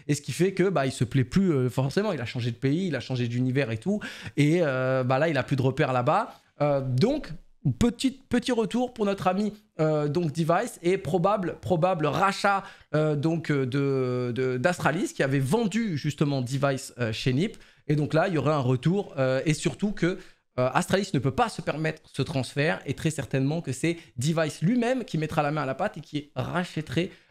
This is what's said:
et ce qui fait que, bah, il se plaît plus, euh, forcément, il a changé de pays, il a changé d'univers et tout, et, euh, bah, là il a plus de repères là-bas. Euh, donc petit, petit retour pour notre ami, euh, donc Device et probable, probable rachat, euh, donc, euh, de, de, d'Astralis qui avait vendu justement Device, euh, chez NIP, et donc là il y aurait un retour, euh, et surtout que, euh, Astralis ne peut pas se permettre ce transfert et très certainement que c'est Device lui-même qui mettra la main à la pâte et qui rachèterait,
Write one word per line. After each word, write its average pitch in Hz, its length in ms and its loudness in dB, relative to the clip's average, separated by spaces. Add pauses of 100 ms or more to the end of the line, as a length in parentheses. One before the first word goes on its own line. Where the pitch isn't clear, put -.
et 143 80 2
ce - 60 -4
qui 135 120 -8
fait 185 180 2
que, 190 180 2
bah, 147 160 2
il 131 60 0
se - 120 -4
plaît 127 200 2
plus, 190 280 2
euh, 127 180 2
forcément, 139 420 -2
il 156 80 -4
a 120 60 -6
changé 120 260 -4
de 117 40 -10
pays, 156 320 -2
il 143 80 -4
a 123 40 -6
changé 123 280 -4
d'univers 127 440 -2
et 113 60 -2
tout, 202 240 -4 (340)
et, 151 260 4
euh, 131 420 2
bah, 127 140 2
là 160 120 2
il 143 80 0
a 123 60 0
plus - 120 -2
de 127 60 0
repères 131 320 2
là-bas. 156 400 0 (260)
Euh, 143 220 2
donc 139 480 2 (500)
petit, 240 480 0
petit 247 240 0
retour 240 420 0
pour 214 120 -2
notre 196 220 -2
ami, 196 260 0 (260)
euh, 151 300 2
donc 160 240 0
Device 170 480 0
et 180 160 2
probable, 185 640 0
probable 170 460 2
rachat, 196 560 2 (320)
euh, 151 200 2
donc, 160 340 0
euh, 139 160 2
de, 127 680 0
de, 127 220 0
d'Astralis 165 560 0
qui - 100 0
avait 139 160 2
vendu 202 580 0
justement 143 440 0
Device, 135 580 -2
euh, 113 140 0
chez - 180 0
NIP, 170 260 0 (300)
et 151 80 2
donc 147 180 0
là 160 140 4
il 196 60 -2
y 170 40 2
aurait 151 140 2
un 156 60 2
retour, 139 600 0
euh, 131 280 2
et 151 80 2
surtout 165 380 -2
que, 190 260 0 (420)
euh, 127 140 2
Astralis 185 400 0
ne 147 60 2
peut 131 120 2
pas 233 160 2
se - 140 -8
permettre 156 400 -4 (100)
ce 139 120 -4
transfert 143 600 -2
et 139 80 -4
très 160 180 -2
certainement 139 500 -2
que 139 100 -6
c'est 165 260 -2 (200)
Device 156 440 0
lui-même 240 440 2
qui - 120 -4
mettra 156 260 0
la 147 80 0
main 151 100 -2
à 139 40 -2
la 131 100 -2
pâte 208 220 -4
et 156 40 -10
qui 143 340 -8
rachèterait, 156 760 -4 (200)